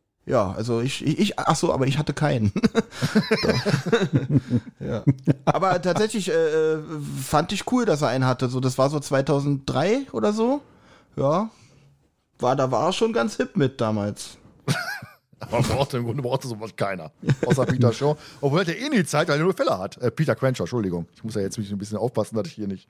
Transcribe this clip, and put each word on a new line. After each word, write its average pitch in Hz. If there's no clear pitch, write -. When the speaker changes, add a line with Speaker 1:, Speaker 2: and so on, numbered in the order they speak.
Speaker 1:
ja, 104
also 117
ich, -
ich, 151
ich, 202
ach 156
so, -
aber 131
ich 135
hatte 147
keinen. 131
<laughs> -
Doch. 208
Ja. 131
Aber 175
tatsächlich, 185
äh, 160
äh, 160
fand -
ich -
cool, 247
dass 151
er 143
einen 131
hatte. 127
So, 127
das 127
war 135
so 151
zweitausenddrei 143
oder 214
so. 247
Ja. 165
War, 127
da 131
war 127
er 185
schon 226
ganz 226
hip -
mit 135
damals. 107
<laughs> -
Speaker 2:
Aber 117
brauchte, 123
im 120
Grunde 127
brauchte 127
sowas 110
keiner. 92
Außer 127
Peter 123
Shaw. 147
Obwohl 143
er 165
eh 277
nie 226
Zeit, 147
weil 147
er 156
nur 185
Fälle 269
hat. 92
Äh, 123
Peter 135
Cranshaw, 131
Entschuldigung. 87
Ich -
muss 110
ja 104
jetzt 95
mich 101
ein 101
bisschen 101
aufpassen, 113
dass 101
ich 80
hier 104
nicht. -